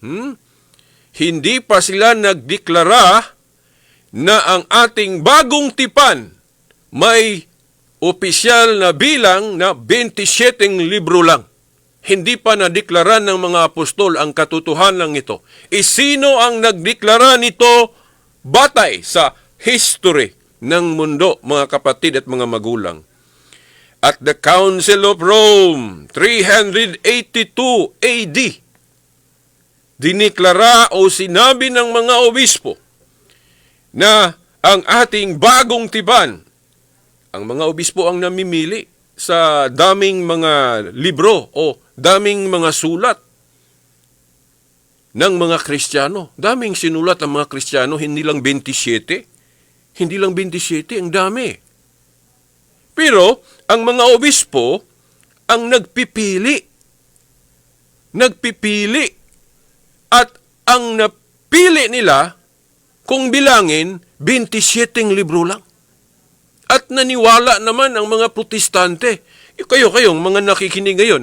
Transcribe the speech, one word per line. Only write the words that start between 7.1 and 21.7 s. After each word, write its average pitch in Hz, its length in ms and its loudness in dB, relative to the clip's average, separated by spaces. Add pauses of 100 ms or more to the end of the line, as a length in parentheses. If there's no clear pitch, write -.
opisyal 214 800 2
na 180 160 2
bilang 208 640 0
na 180 160 0
twenty-seven 202 1120 -2
libro 175 400 0
lang. 147 240 2 (560)
Hindi 196 320 -2
pa 220 160 0
nadeklara 185 680 0
ng 202 220 -2
mga 175 320 0
apostol 165 480 -2
ang 151 160 -6
katotohanan 160 800 -2
ito. 117 240 -10 (320)
Isino 269 680 0
ang 233 220 0
nagdeklara 226 800 2
nito 240 500 2 (540)
batay 165 560 0
sa 156 320 -2 (260)
history 170 800 0 (240)
ng 165 320 -2
mundo, 156 480 -2
mga 139 320 -4